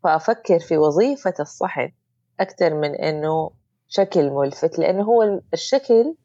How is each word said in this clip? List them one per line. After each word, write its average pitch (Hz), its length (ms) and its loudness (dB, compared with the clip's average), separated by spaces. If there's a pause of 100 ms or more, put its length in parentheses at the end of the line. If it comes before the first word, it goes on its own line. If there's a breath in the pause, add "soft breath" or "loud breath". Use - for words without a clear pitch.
فأفكر 170 560 0
في 165 180 -2
وظيفة 180 600 2
الصحن - 520 -6 (480)
أكتر 180 340 -2
من 151 220 -4
إنه 156 560 -4 (360)
شكل 185 440 0
ملفت، 139 480 -2
لأنه 185 240 0
هو 214 380 2 (120)
الشكل 262 720 2